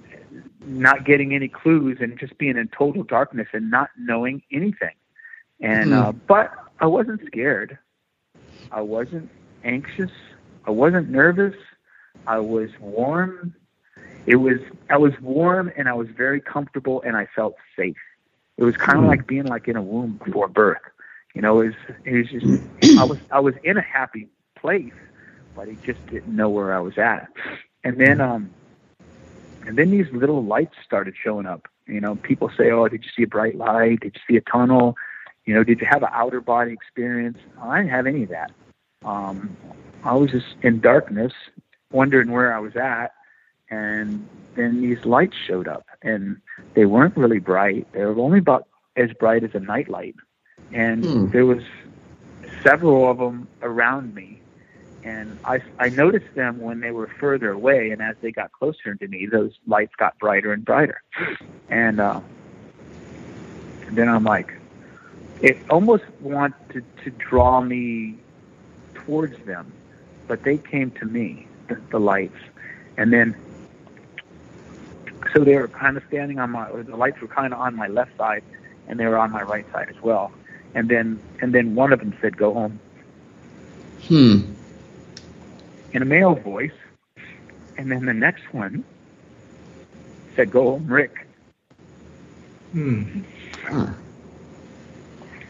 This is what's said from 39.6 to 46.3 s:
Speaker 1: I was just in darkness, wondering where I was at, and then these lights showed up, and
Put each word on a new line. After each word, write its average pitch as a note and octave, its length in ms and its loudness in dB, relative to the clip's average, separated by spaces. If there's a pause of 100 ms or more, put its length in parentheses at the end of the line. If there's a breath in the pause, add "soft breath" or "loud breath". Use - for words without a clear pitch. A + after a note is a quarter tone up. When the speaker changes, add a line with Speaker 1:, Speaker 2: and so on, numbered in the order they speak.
Speaker 1:
I A#2 120 0
was C#3 160 4
just B2 140 -2 (160)
in A#2 200 2
darkness, A#2+ 520 2 (580)
wondering C3 400 2
where B2 220 0
I A2 60 -6
was A2 160 -12
at, A#2+ 380 -4 (560)
and G#2+ 580 -6 (280)
then A#2+ 260 0
these A#2+ 240 -2
lights C3+ 300 2 (120)
showed F#2 200 -4
up, - 180 -12 (160)
and G2+ 360 -4 (360 loud breath)